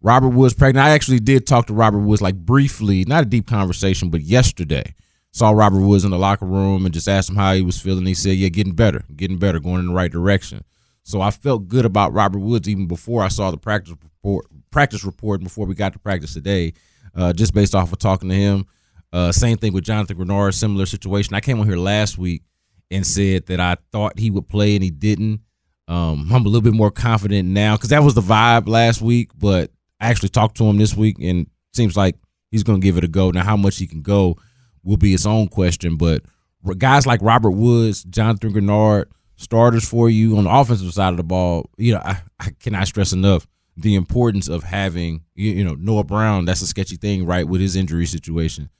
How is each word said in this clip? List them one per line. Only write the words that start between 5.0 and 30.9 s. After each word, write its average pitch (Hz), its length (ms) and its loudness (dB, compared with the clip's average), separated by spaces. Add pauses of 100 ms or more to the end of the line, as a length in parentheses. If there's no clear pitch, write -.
Saw 110 180 2
Robert 104 280 4
Woods 98 240 4
in 101 60 0
the 90 80 -2
locker 98 260 0
room 95 400 -2
and 90 80 -2
just 85 160 -6
asked 95 220 0
him 98 60 -4
how 95 180 2
he 95 80 2
was 90 180 -2
feeling. 92 240 -4
He 92 80 -2
said, 95 240 -2
"Yeah, 92 140 0
getting 90 240 -4
better, 80 280 0 (140)
getting 92 220 -6
better, 85 220 -2
going 90 200 -4
in 90 60 -4
the 87 80 -4
right 90 180 -2
direction." 87 500 -2 (420)
So 98 180 -6
I 104 80 0
felt 110 380 -4
good 117 180 2
about 101 260 2
Robert 101 280 0
Woods 104 280 -2
even 98 180 -2
before 104 360 -4
I 92 60 0
saw 95 220 -2
the 80 60 -6
practice 92 420 -6
report, 98 460 -6 (260)
practice 107 360 -2
report, 98 340 -6
and 92 80 -10
before 107 160 -8
we 92 100 -6
got 98 200 -4
to - 40 -20
practice 90 360 -8
today, 85 400 -2 (400)
uh, 87 180 0
just 87 220 0
based 101 200 4
off 90 200 0
of - 40 -10
talking 95 300 -2
to 92 60 0
him. 98 320 0 (440)
Uh, 87 220 0
same 117 240 2
thing 107 160 -4
with 92 120 -4
Jonathan 104 340 -4
Grenard, 98 340 0
similar 101 320 -2
situation. 98 500 -4
I 104 60 -2
came 123 180 -2
on 104 80 0
here 92 120 -2
last 104 400 -2
week 90 240 -6 (480)
and 95 160 -4
said 95 400 0
that 92 120 -4
I 87 200 -2 (120)
thought 104 280 -6
he 110 120 -2
would 95 200 -4
play 104 240 0
and 95 100 0
he 92 60 -2
didn't. 104 500 -2 (480)
Um, 80 420 -4
I'm 123 120 4
a 101 60 0
little 113 120 2
bit 110 140 4
more 107 160 4
confident 101 580 -2
now 104 300 2
'cause 113 100 -6
that 143 140 4
was 143 100 6
the 110 80 4
vibe 110 480 4
last 113 320 2
week, 117 340 0
but 95 360 0 (280)
I 117 120 -4
actually 98 180 0
talked 113 300 0
to 113 60 2
him 104 120 4
this 107 180 2